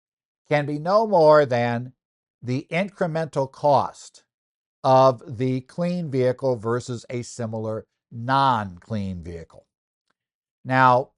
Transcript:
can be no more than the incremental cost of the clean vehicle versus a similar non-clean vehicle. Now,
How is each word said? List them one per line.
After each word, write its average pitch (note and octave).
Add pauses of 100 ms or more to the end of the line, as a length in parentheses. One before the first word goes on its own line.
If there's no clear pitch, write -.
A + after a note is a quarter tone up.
(480)
can D3
be D3
no G3
more D3+
than A#2+ (500)
the B2
incremental D#3+
cost - (600)
of C3 (160)
the C3
clean F3
vehicle B2+
versus A#2
a A#2+
similar A2 (240)
non-clean G#2+
vehicle. E2 (1000)
Now, B2+